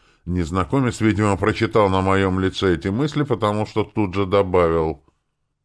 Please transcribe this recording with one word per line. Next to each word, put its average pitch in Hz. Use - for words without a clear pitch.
Незнакомец, 90
видимо, 104
прочитал 107
на 95
моем 95
лице 95
эти 95
мысли, 147
потому 107
что 104
тут 101
же 98
добавил: 87